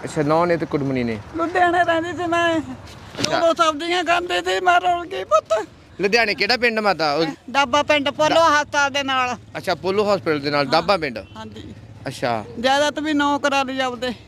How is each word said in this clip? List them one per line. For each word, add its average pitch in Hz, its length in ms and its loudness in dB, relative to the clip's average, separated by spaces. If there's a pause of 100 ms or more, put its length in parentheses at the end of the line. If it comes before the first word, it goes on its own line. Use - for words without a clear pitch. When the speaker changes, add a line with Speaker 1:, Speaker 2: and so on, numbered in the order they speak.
Speaker 1:
ਅੱਛਾ, 147 180 -4
ਨੂੰਹ 156 240 4
ਨੇ 170 120 2
ਤੇ 160 80 -2
ਕੁੜਮਣੀ 135 380 0
ਨੇ। 113 160 -2 (180)
Speaker 2:
ਲੁਧਿਆਣੇ 349 460 2
ਰਹਿੰਦੀ 339 400 -2
ਸੀ 349 40 -2
ਮੈਂ। 339 320 2 (600)
Speaker 1:
ਅੱਛਾ। 285 200 0
Speaker 2:
ਉਦੋਂ 330 260 4
ਸਬਜ਼ੀਆਂ 339 380 -2
ਖਾਂਦੇ 349 380 0
ਸੀ, 370 180 -2
ਮੈਂ 349 220 4
ਰੁਲ 349 260 -2
ਗਈ 381 160 -8
ਪੁੱਤ। 605 440 0 (340)
Speaker 1:
ਲੁਧਿਆਣੇ 208 340 0
ਕਿਹੜਾ 202 220 0
ਪਿੰਡ 220 220 0
ਮਾਤਾ? 160 340 0
ਉਹ 160 120 0 (240)
Speaker 2:
ਡਾਬਾ 277 340 2
ਪਿੰਡ, 285 260 0
ਪੋਲੋ 311 320 2
ਹਸਪਤਾਲ 294 500 2
ਦੇ 285 120 -2
ਨਾਲ। 254 340 -2 (200)
Speaker 1:
ਅੱਛਾ, 170 180 -2
ਪੋਲੋ 196 400 0
ਹਸਪੀਟਲ 160 240 0
ਦੇ 139 100 -4
ਨਾਲ, 143 160 2
Speaker 2:
ਹਾਂ। 135 60 -2
Speaker 1:
ਡਾਬਾ 170 260 4
ਪਿੰਡ। 143 200 -4
Speaker 2:
ਹਾਂਜੀ। 214 560 -14 (340)
Speaker 1:
ਅੱਛਾ। 120 380 -2 (140)
Speaker 2:
ਜ਼ਿਆਦਾ 277 320 2
ਤਾਂ 302 120 -6
ਵੀ 311 100 -2
ਨੌ 285 260 2
ਕਰਾ 277 240 0
ਲਈ 262 160 -4
ਆਪਦੇ। 254 320 -4 (160)